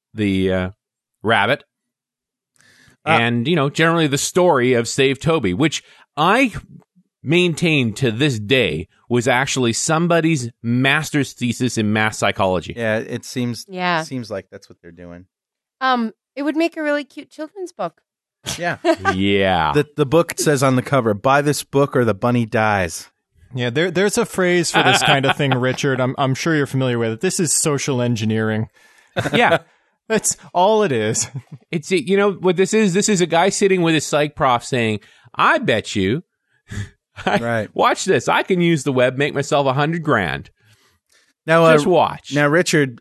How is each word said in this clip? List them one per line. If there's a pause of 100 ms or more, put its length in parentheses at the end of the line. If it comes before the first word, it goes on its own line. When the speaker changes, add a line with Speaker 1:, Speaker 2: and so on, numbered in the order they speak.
(140)
Speaker 1:
the,
uh, (520)
rabbit. (1400)
Speaker 2:
Uh, (100)
Speaker 1:
And,
you
know,
generally
the
story
of
Save
Toby,
which (340)
I (680)
maintain
to
this
day (200)
was
actually
somebody's (120)
master's
thesis
in
mass
psychology.
Speaker 2:
Yeah,
it
seems,
Speaker 3:
Yeah.
Speaker 2:
seems
like
that's
what
they're
doing. (540)
Speaker 3:
Um, (240)
it
would
make
a
really
cute
children's
book. (560)
Speaker 2:
Yeah.
Speaker 3:
<laughs>
Speaker 1:
Yeah.
Speaker 2:
The, (100)
the
book
says
on
the
cover,
"Buy
this
book
or
the
bunny
dies." (440)
Speaker 4:
Yeah,
there,
there's
a
phrase
for
this
kind
of
thing,
Speaker 1:
<laughs>
Speaker 4:
Richard.
I'm,
I'm
sure
you're
familiar
with
it.
This
is
social
engineering. (680)
Speaker 1:
Yeah. (260)
Speaker 4:
<laughs>
That's (180)
all
it
is. (420)
Speaker 1:
It's,
you
know,
what
this
is,
this
is
a
guy
sitting
with
his
psych
prof
saying, (340)
"I
bet
you, (480)
<laughs>
I,
Speaker 2:
Right.
Speaker 1:
watch
this.
I
can
use
the
web,
make
myself
a
hundred
grand." (960)
Speaker 2:
Now,
uh,
Speaker 1:
Just
watch.
Speaker 2:
now,
Richard,